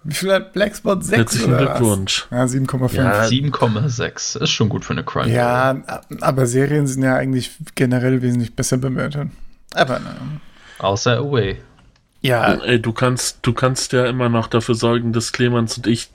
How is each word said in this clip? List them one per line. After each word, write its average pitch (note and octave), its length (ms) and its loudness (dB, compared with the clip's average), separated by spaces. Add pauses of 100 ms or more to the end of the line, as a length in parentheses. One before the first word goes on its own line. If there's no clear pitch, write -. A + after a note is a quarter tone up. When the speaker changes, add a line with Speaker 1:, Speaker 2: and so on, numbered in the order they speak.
Speaker 1:
Wie D3+ 80 -6
viel F#3 200 -4
hat F#3 180 -4
Blackspot? G3+ 500 -2
Sechs G3+ 160 0
Speaker 2:
Herzlichen B2+ 360 2
Speaker 1:
oder C3+ 120 2
was? C3 120 -2
Speaker 2:
Glückwunsch. G2+ 520 0
Speaker 1:
Ja, B2 160 0
sieben C3 200 0
Komma B2+ 220 0
fünf. - 140 0
Speaker 2:
Ja. G#2 220 2
Speaker 3:
Sieben C3 280 2
Komma A#2 360 2
sechs. G2 480 -4
Ist - 140 -2
schon - 180 2
gut - 160 -4
für - 80 -6
eine C#2+ 100 -2
Crime. - 300 -2
Speaker 1:
Ja, B2 380 2 (160)
a-, - 160 -10 (180)
aber C3 260 2
Serien C#3 400 2
sind C3+ 160 -2
ja C3 140 2
eigentlich C3 360 -2 (220)
generell B2+ 460 2
wesentlich A#2+ 340 0
besser C3+ 220 0
bewertet. C3+ 520 -4 (460)
Aber B2+ 260 0
naja. - 160 -12 (600)
Speaker 3:
Außer G#2 380 0
Away. A#2+ 400 -2 (640)
Speaker 1:
Ja. A#2+ 340 2
Speaker 2:
Ey, A#2 260 2
du A2+ 120 -4
kannst, B2+ 500 -2
du A#2+ 120 0
kannst - 400 -2
ja B2 120 4
immer B2 220 0
noch A#2 180 2
dafür A#2+ 280 0
sorgen, A#2 400 0
dass A#2 180 -2
Clemens A#2+ 460 0
und A#2 80 -4
ich A2+ 280 0